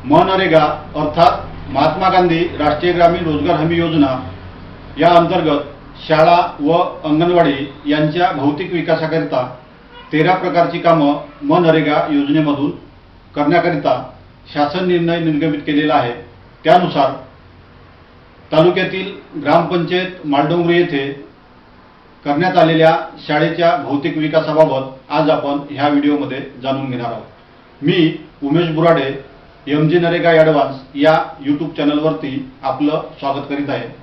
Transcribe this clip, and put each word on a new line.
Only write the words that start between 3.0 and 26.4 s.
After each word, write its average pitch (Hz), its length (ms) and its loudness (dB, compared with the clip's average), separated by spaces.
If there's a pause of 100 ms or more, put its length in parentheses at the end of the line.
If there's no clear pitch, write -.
रोजगार 156 320 0
हमी 165 200 0
योजना 151 520 0 (720)
या 165 100 4
अंतर्गत 160 520 4 (480)
शाळा 170 520 4
व 151 120 2 (320)
अंगणवाडी 156 680 2 (140)
यांच्या 156 460 0
भौतिक 151 400 -2
विकासाकरिता 156 840 -2 (580)
तेरा 156 220 2
प्रकारची 175 440 0
कामं 147 360 2 (280)
मनरेगा 160 680 2
योजनेमधून 143 600 0 (680)
करण्याकरिता 151 760 0 (440)
शासन 165 340 -2
निर्णय 170 300 0
निर्गमित 156 420 -2
केलेला 151 340 0
आहे. 127 180 0 (520)
त्यानुसार 160 460 2 (1400)
तालुक्यातील 180 880 0
ग्रामपंचायत 175 840 0
मालडोंगरी 165 500 2
येथे 143 360 0 (1120)
करण्यात 170 320 0
आलेल्या 160 400 6 (320)
शाळेच्या 165 480 2
भौतिक 143 400 -4
विकासाबाबत 151 960 0
आज 151 180 2
आपण 143 280 0 (120)
ह्या 147 180 -2
व्हिडिओमध्ये 143 520 0 (220)